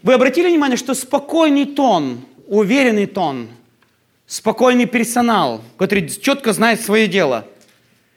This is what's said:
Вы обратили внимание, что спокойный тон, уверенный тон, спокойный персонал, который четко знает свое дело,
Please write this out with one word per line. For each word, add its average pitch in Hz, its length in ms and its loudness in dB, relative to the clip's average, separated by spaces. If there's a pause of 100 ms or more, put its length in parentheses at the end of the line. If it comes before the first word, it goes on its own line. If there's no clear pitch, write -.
Вы 233 120 4
обратили 277 340 2
внимание, 285 300 2
что - 160 -6
спокойный 285 720 0
тон, 190 560 -2 (260)
уверенный 214 580 2
тон, 135 440 -6 (760)
спокойный 247 600 0
персонал, 220 760 -2 (160)
который 190 300 -2
четко 269 460 -2
знает 220 280 0
свое 214 260 2
дело, 147 380 0 (720)